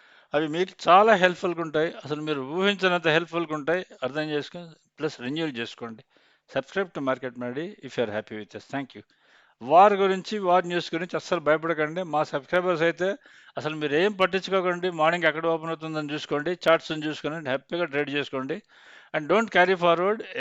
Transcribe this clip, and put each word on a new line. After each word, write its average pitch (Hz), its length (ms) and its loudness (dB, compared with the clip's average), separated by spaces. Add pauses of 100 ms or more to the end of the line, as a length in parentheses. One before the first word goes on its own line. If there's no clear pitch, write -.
(340)
అవి 151 140 2
మీకు 170 420 -2
చాలా 214 240 8
హెల్ప్‌ఫుల్‌గా 175 480 2
ఉంటాయి. 160 320 -2 (120)
అసలు 147 160 -6
మీరు 151 200 -4
ఊహించినంత 175 680 0
హెల్ప్‌ఫుల్‌గా 165 480 0
ఉంటాయి. 160 300 -2 (180)
అర్థం 135 180 -4
చేసుకొని 156 480 -6 (300)
ప్లస్ 151 220 -6
రెన్యూవల్ 143 360 -4
చేసుకోండి. 113 460 -10 (540)
Subscribe 175 420 -4
to 135 120 -2
Market 123 320 -6
Madi 147 260 -8 (160)
if 127 60 -14
you 117 180 -2
are - 20 -8
happy 107 280 -8
with 107 180 -14
us. 101 60 -14 (120)
Thank 139 200 -6
you. 104 60 -16 (600)
వార్ 175 320 8
గురించి, 190 460 -2
వార్ 180 280 2
న్యూస్ 175 280 -4
గురించి 170 200 -6
అస్సలు 170 240 -2
భయపడకండి. 156 640 0
మా 151 200 -2
సబ్స్క్రైబర్స్ 170 580 -2
అయితే 170 340 0 (420)
అసలు 151 180 -6
మీరు 147 200 -2
ఏం 190 160 4
పట్టించుకోకండి. 185 800 0
మార్నింగ్ 165 320 2
ఎక్కడ 160 220 2
ఓపెన్ 160 240 0
అవుతుందని 156 440 -6
చూసుకోండి, 151 440 -4 (120)
చార్ట్స్ని 160 380 0
చూసుకొని 151 280 -6
హ్యాపీగా 165 500 -4
ట్రేడ్ 143 240 -4
చేసుకోండి. 139 520 -4 (560)
And 151 140 -4
don't 220 180 4
carry 180 320 4
forward. 175 420 2 (180)